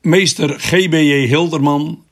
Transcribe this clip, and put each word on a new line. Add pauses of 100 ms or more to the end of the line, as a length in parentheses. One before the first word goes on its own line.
Meester
G
B
J
Hilderman,